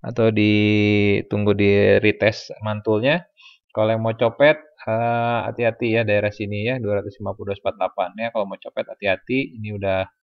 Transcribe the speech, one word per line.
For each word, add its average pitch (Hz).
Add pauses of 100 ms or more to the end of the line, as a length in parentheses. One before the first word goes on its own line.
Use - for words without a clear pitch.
Atau 113
di, 104
tunggu 104
di 101
retest 107
mantulnya. 110 (400)
Kalau 110
yang 113
mau 113
copet, 143 (320)
eh, 117
hati-hati 113
ya 113
daerah 104
sini 104
ya, 127
dua 101
ratus 101
lima 98
puluh, 98
dua -
ratus 98
empat -
puluh -
delapan 90
ya. 113
Kalau 107
mau 95
copet -
hati-hati, 104 (220)
ini 107
udah 95 (140)